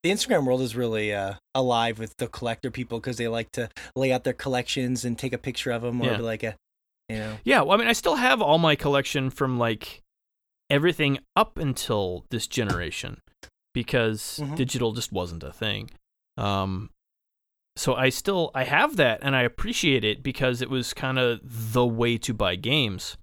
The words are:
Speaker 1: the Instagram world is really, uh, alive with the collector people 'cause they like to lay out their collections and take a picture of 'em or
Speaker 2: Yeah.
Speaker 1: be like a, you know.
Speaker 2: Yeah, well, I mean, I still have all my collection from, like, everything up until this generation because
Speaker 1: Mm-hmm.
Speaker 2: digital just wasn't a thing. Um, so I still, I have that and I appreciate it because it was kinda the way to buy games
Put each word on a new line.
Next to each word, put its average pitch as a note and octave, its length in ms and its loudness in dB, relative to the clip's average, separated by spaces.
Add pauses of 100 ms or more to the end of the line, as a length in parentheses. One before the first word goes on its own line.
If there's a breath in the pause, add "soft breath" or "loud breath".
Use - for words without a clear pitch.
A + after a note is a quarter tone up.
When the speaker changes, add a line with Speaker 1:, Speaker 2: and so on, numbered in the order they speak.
Speaker 1:
the E3+ 80 2
Instagram G3+ 340 2
world B2+ 160 2
is A2+ 140 -4
really, A2 360 0
uh, G2+ 240 -2 (200)
alive A#2 420 2
with A2+ 220 -10
the A#2+ 80 -2
collector A#2+ 420 -6
people A#2 320 -6
'cause B2 160 -6
they A#2 100 -2
like A2+ 260 -4
to A#2 160 -6 (260 loud breath)
lay C3 160 2
out B2+ 140 2
their B2+ 80 0
collections B2+ 720 -2
and A#2+ 140 -2
take C3 160 -4
a A#2 60 -6
picture B2+ 320 -4
of A#2 120 -2
'em A#2+ 180 -2
or B2+ 40 2
Speaker 2:
Yeah. A#2 120 2
Speaker 1:
be G2 60 -4
like A2+ 200 -4
a, A2 120 -6 (540)
you A2 80 -4
know. G#2+ 260 -6
Speaker 2:
Yeah, B3 180 4
well, D#3+ 120 2
I G#3 40 6
mean, A#3 100 2
I A#3 60 4
still D4+ 240 2
have B3 260 4
all D#3 160 6
my D#3 160 6
collection C#3 560 0
from, C3 260 0
like, A2+ 440 -2 (680)
everything C#3+ 480 2 (180)
up - 220 2
until G#2 720 -2
this A#2 160 -2
generation F2+ 760 -4 (520)
because A#2 680 0
Speaker 1:
Mm-hmm. C#3+ 160 -6
Speaker 2:
digital B2 360 0
just A#2 200 -6
wasn't F2 320 -6
a - 80 -12
thing. G#2 380 -6 (480)
Um, G2 520 -2 (840)
so - 180 0
I C3 160 2
still, F3 460 -2
I C3 80 0
have A#3+ 320 2
that B2+ 260 4
and C3+ 140 0
I B2+ 80 4
appreciate C3+ 600 0
it G#2+ 200 0
because B2+ 400 0
it - 60 -6
was B2+ 260 -4
kinda B2+ 480 0
the A#2 420 0
way A#2+ 320 2
to - 160 -4
buy F#2+ 220 0
games A2 680 -2